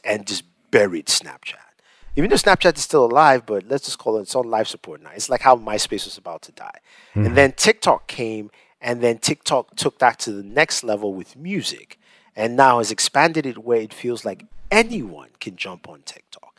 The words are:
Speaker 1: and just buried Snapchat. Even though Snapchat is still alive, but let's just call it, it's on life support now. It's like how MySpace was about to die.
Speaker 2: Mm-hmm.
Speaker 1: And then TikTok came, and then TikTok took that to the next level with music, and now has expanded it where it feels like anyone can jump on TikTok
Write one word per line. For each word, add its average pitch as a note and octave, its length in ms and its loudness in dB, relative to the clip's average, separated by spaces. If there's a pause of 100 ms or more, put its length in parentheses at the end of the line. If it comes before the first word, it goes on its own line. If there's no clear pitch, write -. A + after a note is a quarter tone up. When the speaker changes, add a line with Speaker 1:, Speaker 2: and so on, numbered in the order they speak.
Speaker 1:
and G#2 220 -4
just - 180 -8 (260)
buried F#2 360 2
Snapchat. - 500 -6 (580)
Even D#3+ 160 0
though G3+ 60 4
Snapchat F#3 400 4
is - 80 -6
still C3 220 4
alive, C3 400 4
but G2 200 -4
let's C3 200 -4
just - 120 -10
call A2 200 -2
it, G#2 40 -4
it's - 140 -8
on B2 140 -4
life A2 180 -2
support - 340 -14
now. - 120 -20
It's - 160 -8
like B2 100 0
how C3 160 6
MySpace G#2+ 480 -6
was - 140 -16
about E2+ 240 -14
to - 100 -20
die. - 260 -18 (360)
Speaker 2:
Mm-hmm. G#2 120 2
Speaker 1:
And E2+ 100 2
then C3+ 160 6
TikTok - 540 2
came, A2 440 -8 (300)
and B2 200 -4
then A#2 180 0
TikTok - 580 -4
took - 220 -4
that A#2+ 220 4
to A2+ 120 -6
the G2+ 100 -10
next B2+ 420 -2
level G#2 300 -4
with F#2 220 -14
music, E3+ 640 -10 (380)
and A#2 180 -2
now B2+ 240 6
has A2 120 -2
expanded D3+ 560 0
it A2+ 180 -10
where A#2 160 2
it G#2+ 140 -12
feels A#2+ 300 -8
like F#2+ 200 -8 (260)
anyone F#3+ 580 -2 (120)
can F#2 160 -14
jump F#2 320 -14
on - 140 -20
TikTok - 560 -20